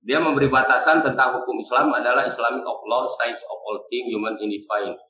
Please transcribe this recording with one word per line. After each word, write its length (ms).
Dia 160
memberi 240
batasan 560
tentang 320
hukum 240
Islam 320
adalah 320
Islamic 400
of 240
law, 180
science 380
of 240
all 240
things, 160
human 320
in 80
divine. 480